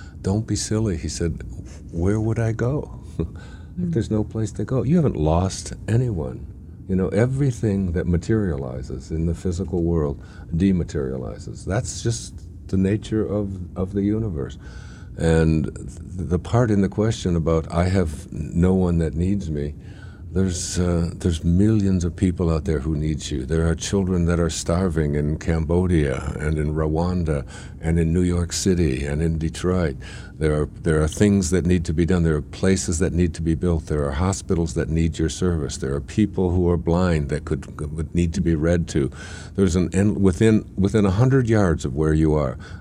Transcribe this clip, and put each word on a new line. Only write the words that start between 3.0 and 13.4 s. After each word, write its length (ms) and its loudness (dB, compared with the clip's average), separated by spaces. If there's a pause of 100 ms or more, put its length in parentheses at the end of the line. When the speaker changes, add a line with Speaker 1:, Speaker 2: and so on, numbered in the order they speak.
Speaker 1:
<laughs> 20 -8
If 60 -2 (640)
Speaker 2:
Mm. 40 -2
Speaker 1:
there's 180 0
no 120 2
place 300 -4
to 120 -4
go." 180 0
You 120 2
haven't 220 4
lost 560 2 (140)
anyone. 520 0 (500)
You 60 0
know, 140 2
everything 840 2
that 160 0
materializes 1040 -2
in 160 -2
the 80 0
physical 480 -2
world 360 2 (600)
dematerializes. 840 -6
That's 360 -4
just 320 -4 (340)
the 100 0
nature 480 2
of, 340 -4 (160)